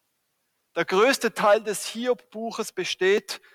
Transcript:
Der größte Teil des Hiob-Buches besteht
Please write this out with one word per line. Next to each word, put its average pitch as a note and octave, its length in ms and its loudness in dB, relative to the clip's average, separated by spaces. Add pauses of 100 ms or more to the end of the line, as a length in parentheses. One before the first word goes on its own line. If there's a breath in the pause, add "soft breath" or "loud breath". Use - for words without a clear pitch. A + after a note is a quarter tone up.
(760)
Der E3 100 -2
größte A3+ 480 2
Teil G#3 300 4
des G3+ 240 -6
Hiob-Buches A3+ 840 -6
besteht - 680 -2 (140 soft breath)